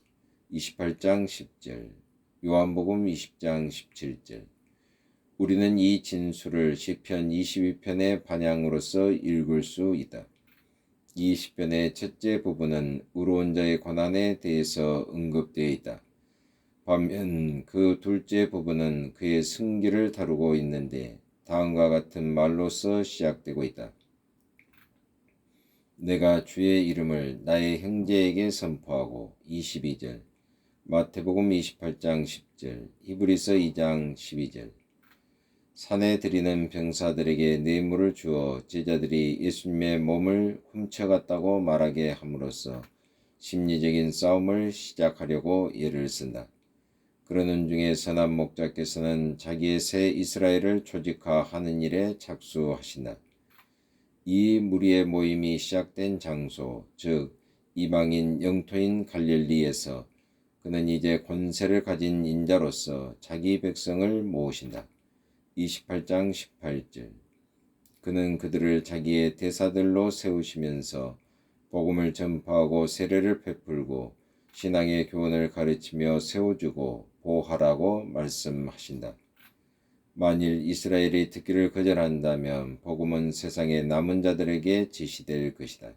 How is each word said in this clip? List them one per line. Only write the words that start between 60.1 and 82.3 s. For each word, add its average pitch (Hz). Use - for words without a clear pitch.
그는 85
이제 82
권세를 90
가진 87
인자로서 80
자기 87
백성을 98
모으신다. 71
이십팔 87
장 98
십팔 71
절. 58
그는 90
그들을 82
자기의 82
대사들로 95
세우시면서 76
복음을 87
전파하고 82
세례를 95
베풀고 67
신앙의 85
교훈을 82
가르치며 78
세워주고 76
보호하라고 82
말씀하신다. 69
만일 85
이스라엘이 87
듣기를 92
거절한다면 73